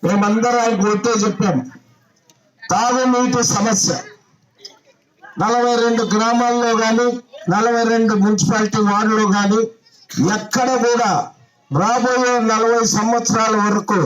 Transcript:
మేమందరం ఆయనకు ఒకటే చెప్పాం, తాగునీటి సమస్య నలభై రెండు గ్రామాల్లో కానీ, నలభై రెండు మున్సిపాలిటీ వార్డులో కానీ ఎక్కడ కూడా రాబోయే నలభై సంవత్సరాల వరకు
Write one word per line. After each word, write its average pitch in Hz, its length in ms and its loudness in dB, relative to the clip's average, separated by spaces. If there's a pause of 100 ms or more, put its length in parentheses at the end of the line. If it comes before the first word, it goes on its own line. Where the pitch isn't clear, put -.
మేమందరం 214 560 0
ఆయనకు 220 300 0
ఒకటే 208 220 -2 (120)
చెప్పాం, 196 340 0 (1120)
తాగునీటి 247 720 0 (140)
సమస్య 202 340 0 (1500)
నలభై 240 400 2
రెండు 233 200 0 (120)
గ్రామాల్లో 240 560 0 (100)
కానీ, 226 260 0 (460)
నలభై 233 400 2
రెండు 226 300 2
మున్సిపాలిటీ 214 680 0
వార్డులో 214 360 0 (120)
కానీ 202 240 2 (760)
ఎక్కడ 247 320 -2 (180)
కూడా 233 240 2 (720)
రాబోయే 247 540 0 (180)
నలభై 226 300 2 (140)
సంవత్సరాల 220 580 0 (120)
వరకు 202 400 -2